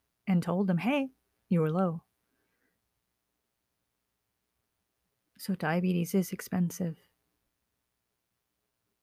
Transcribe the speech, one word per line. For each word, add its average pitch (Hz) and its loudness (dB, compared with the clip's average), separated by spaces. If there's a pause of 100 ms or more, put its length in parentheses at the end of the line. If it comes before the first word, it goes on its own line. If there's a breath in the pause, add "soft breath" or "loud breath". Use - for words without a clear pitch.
(260)
and 180 4
told 180 0
him, 180 4
"Hey, 262 0 (400)
you're 160 2
low." 165 0 (3250)
So - -4
diabetes 175 0
is 185 0
expensive. 175 -4 (2000)